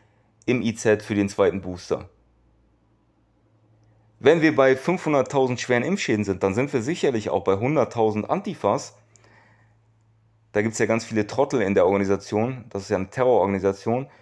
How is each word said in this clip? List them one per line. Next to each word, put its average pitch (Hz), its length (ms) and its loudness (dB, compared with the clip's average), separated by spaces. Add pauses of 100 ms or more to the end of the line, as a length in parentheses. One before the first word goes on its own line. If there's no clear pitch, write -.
(460)
im 123 160 0
I 110 140 -4
Z 104 260 2
für - 140 -6
den 101 140 2
zweiten 95 320 0
Booster. 90 480 -8 (2000)
Wenn 156 240 6
wir 156 120 4
bei 135 200 6
fünfhunderttausend 135 840 0
schweren 120 220 0
Impfschäden 123 440 -2
sind, 95 180 -2
dann 95 100 2
sind 127 200 -2
wir 123 100 -2
sicherlich 127 480 -2
auch 92 120 -2
bei 95 120 2
hunderttausend 110 760 0
Antifas. 147 640 -4 (1600)
Da 104 100 0
gibt's 110 160 -2
ja 117 80 2
ganz 113 200 0
viele 107 200 -2
Trottel 131 360 -2
in 98 120 0
der 101 140 6
Organisation, 101 840 0
das 101 140 -8
ist - 60 -16
ja 104 80 0
eine 95 120 -4
Terrororganisation, 104 960 0 (140)